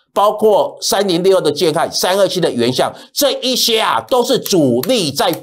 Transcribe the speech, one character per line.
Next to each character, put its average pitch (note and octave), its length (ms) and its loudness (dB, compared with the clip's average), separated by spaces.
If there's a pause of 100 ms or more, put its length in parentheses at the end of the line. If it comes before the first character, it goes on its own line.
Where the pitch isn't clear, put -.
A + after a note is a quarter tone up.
(140)
包 G#3 180 2
括 G#3+ 480 0
三 G3+ 280 -2
零 F3 160 0
六 F#3+ 160 4
二 - 20 0
的 D3+ 100 0
建 D3 220 0
汉， D3+ 180 -2
三 F3 240 -2
二 G3+ 120 2
七 - 120 -6
的 D#3+ 120 0
原 A#2+ 200 0
相， C3 220 -2 (180)
这 C4+ 280 0
一 B3 160 -2
些 A3+ 240 0
啊 E3+ 280 0
都 B3 160 2
是 A#3+ 140 0
主 C3+ 440 0
力 F#3+ 300 -2
在 G3+ 200 -2 (120)